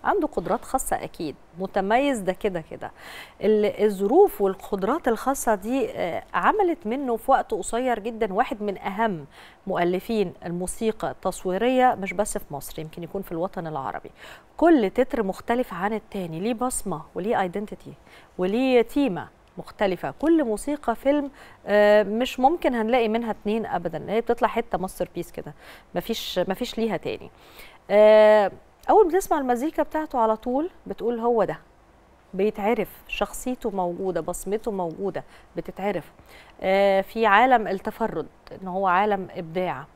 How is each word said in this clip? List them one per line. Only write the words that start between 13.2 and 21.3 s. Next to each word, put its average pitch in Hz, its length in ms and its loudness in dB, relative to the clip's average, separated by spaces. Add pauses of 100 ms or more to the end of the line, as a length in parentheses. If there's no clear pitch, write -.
في - 100 -12
الوطن 170 360 -6
العربي. 135 440 -8 (460)
كل 285 380 6
تتر 247 280 0
مختلف 233 500 -2
عن 190 200 -4
التاني، 180 460 -8
ليه 214 140 -2
بصمة 214 480 -4 (140)
وليه 196 260 0
identity 185 520 -6 (440)
وليه 233 440 4
تيمة 226 460 0 (300)
مختلفة. 175 640 -4
كل 320 240 4
موسيقى 233 520 -2
فيلم، 277 360 0 (360)